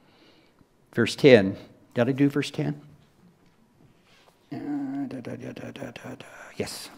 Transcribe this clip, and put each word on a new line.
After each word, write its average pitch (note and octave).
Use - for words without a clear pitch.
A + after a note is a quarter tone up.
Verse A#2
ten. G#2
Did A#2+
I C3+
do C#3
verse C#3
ten? D3
Uh, -
da, C3
da, A#2
da, B2
da, -
da, B2
da, -
da. -
Yes, -